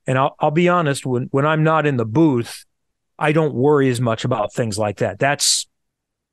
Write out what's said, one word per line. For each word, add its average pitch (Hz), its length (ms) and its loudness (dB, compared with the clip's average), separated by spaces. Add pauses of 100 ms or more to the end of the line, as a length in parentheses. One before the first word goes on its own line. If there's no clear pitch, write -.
And 131 100 0
I'll, 135 220 0
I'll 151 120 2
be 175 160 2
honest, 165 380 0
when, 127 240 -4
when 139 160 0
I'm 156 180 2
not 156 220 2
in 139 120 0
the 117 100 -2
booth, 127 580 0 (540)
I 151 140 0
don't 156 200 0
worry 135 360 4
as 120 120 -2
much 117 240 -2
about 104 260 -2
things 110 280 -4
like 104 180 -2
that. 104 220 -4
That's - 480 -2 (640)